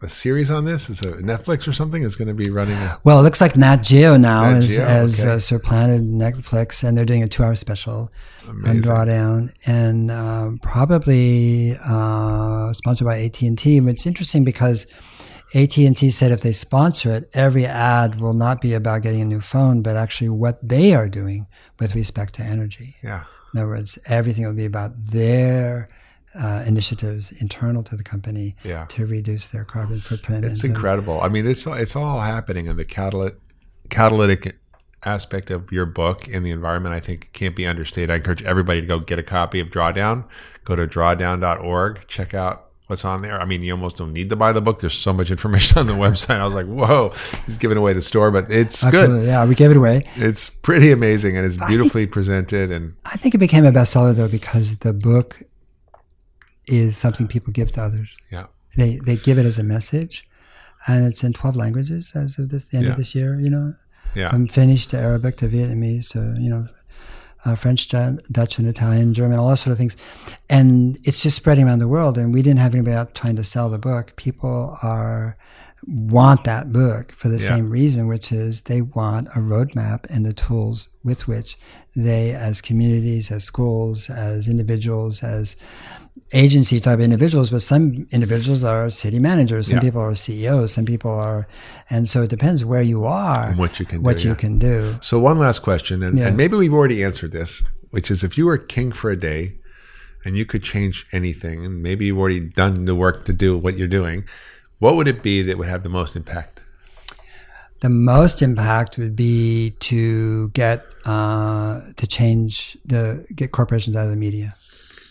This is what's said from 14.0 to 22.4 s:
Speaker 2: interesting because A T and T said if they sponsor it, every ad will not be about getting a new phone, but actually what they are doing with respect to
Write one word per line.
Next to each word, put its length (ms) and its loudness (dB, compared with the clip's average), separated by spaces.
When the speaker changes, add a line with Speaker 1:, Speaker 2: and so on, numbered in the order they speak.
Speaker 2:
interesting 380 0
because 440 0
A 140 4
T 180 4
and 100 6
T 140 4
said 220 2
if 100 0
they 120 0
sponsor 600 0
it, 200 -6
every 320 2
ad 560 0
will 120 0
not 280 0
be 120 0
about 300 -2
getting 180 -2
a 40 -2
new 160 -2
phone, 400 2
but 160 -2
actually 320 -2
what 380 -2
they 260 6
are 160 2
doing 380 -8
with 160 -2
respect 400 -6
to 80 -10